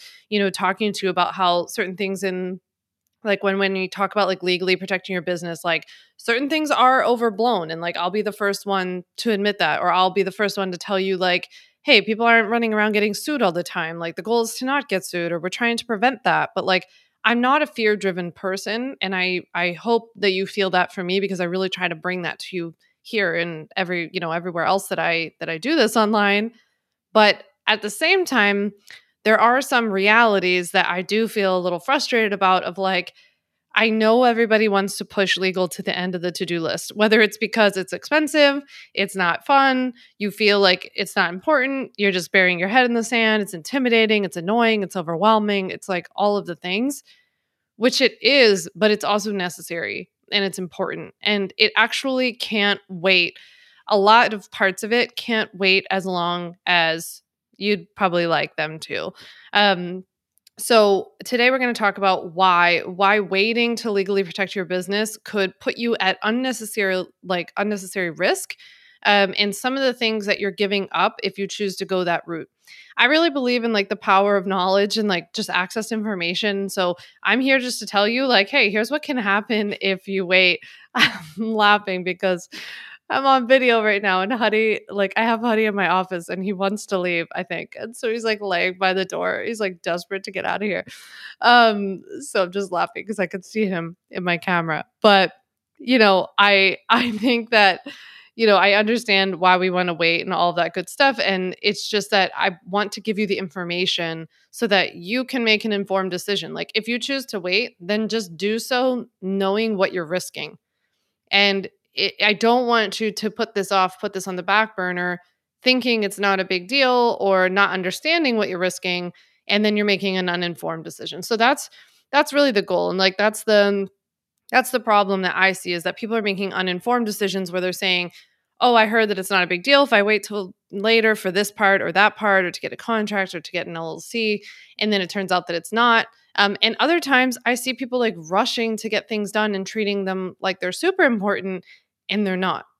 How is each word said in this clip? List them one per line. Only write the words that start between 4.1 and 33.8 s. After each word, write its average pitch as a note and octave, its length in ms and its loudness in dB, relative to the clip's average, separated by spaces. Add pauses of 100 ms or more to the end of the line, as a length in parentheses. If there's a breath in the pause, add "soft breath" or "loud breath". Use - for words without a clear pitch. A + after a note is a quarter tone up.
about, G3+ 160 2
like, F#3 160 -2
legally F3+ 320 0
protecting F#3 380 -4
your F3+ 80 -4
business, E3+ 420 -6
like, E3 240 -2 (300 loud breath)
certain B3+ 320 -2
things D#4 220 0
are B3+ 340 4
overblown. A3 680 0
And, E3 80 -8
like, E3+ 160 -4
I'll F3+ 160 -2
be G#3+ 100 -2
the G3+ 120 -4
first G3 320 -4
one F3+ 400 -2 (140)
to A#3 120 -2
admit G3+ 280 0
that, D#3 200 0
or F3 140 2
I'll F#3 180 4
be F#3+ 120 2
the F#3 60 -6
first G3 280 -4
one F#3 160 -4
to F3 40 -8
tell G3 220 -2
you, F#3+ 160 0
like, F3+ 320 0 (340 loud breath)
"Hey, A#3+ 200 6
people A3 240 -2
aren't A3+ 240 4
running A#3 240 0
around G#3+ 180 2
getting G#3 220 0
sued C#4+ 280 -4
all F#3 120 2
the E3+ 100 -4
time. E3+ 360 -8
Like, E3 180 -8
the F#3+ 40 -12
goal A3+ 200 0
is A3+ 140 -4
to B3+ 100 -8
not C4+ 240 -2
get F#3 160 -4
sued, E3+ 260 -4
or E3+ 80 -4
we're D#3+ 80 -6
trying A#3 300 -2
to A3+ 80 -8
prevent A#3 380 -2
that." D#3 300 2
But, F3 120 -4
like, F#3 200 2 (380 soft breath)
I'm A#3 160 4
not C4 220 2
a D4+ 60 -4
fear-driven G3 680 -2
person. G#3 680 -6
And F#3+ 140 -4
I, F3+ 260 -2 (120)
I F3 180 -2
hope A3+ 460 -2
that G3 140 0
you F#3+ 140 0
feel F#3+ 260 -2
that F3+ 220 0
from F3+ 140 -6
me F#3+ 140 0
because F#3+ 180 -4
I F3+ 60 -2
really F#3 240 -2
try F3+ 180 -4
to E3+ 80 -6
bring F3+ 280 -6
that - 160 -8
to - 160 -12
you E3+ 200 -8 (260)
here G3 320 -2
and E3 440 -6
every, F3 340 -4
you - 80 -4
know, E3 120 -4
everywhere E3+ 340 -4
else F#3+ 240 0
that F3 100 -4
I, E3 400 -2
that E3 100 -8
I E3 80 -6
do C4+ 200 -2
this A3+ 180 4
online. G#3 560 2 (640 soft breath)
But G#3 320 4 (200)
at G#3+ 160 0
the G#3+ 80 -6
same F4 360 2
time, G3+ 480 2 (500 loud breath)
there G#3+ 160 4
are A#3+ 220 4
some A#3+ 280 0
realities G3 840 4
that F3+ 180 2
I F3+ 120 -2
do G#3+ 280 0
feel F#3+ 280 0
a F3+ 40 -2
little F3 180 -2
frustrated A#3 540 0
about F#3+ 300 2
of, E3+ 140 -8
like, F#3+ 360 -2 (600 soft breath)
I A3 160 2